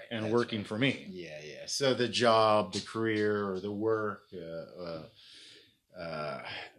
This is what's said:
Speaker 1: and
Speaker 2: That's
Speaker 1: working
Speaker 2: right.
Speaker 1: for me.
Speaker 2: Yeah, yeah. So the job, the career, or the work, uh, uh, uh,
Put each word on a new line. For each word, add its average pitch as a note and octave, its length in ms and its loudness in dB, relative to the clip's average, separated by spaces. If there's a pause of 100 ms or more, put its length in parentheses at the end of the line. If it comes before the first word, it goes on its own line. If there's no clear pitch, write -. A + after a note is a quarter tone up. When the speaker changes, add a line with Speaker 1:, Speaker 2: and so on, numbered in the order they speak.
(100)
Speaker 1:
and A2 140 -2
Speaker 2:
That's G#2+ 100 0
Speaker 1:
working A#2+ 260 2
Speaker 2:
right. G2 60 -6
Speaker 1:
for G#2+ 120 -4
me. B2 320 0
Speaker 2:
Yeah, E2 340 -10
yeah. C#2+ 220 -14
So C3 280 2
the A#2 140 2
job, G#2+ 640 6
the G2+ 80 -4
career, G#2+ 720 0
or F#2 80 -4
the G2+ 120 -4
work, G#2+ 500 0 (120)
uh, E2 480 -10
uh, - 1160 -14
uh, D2+ 420 -6 (360)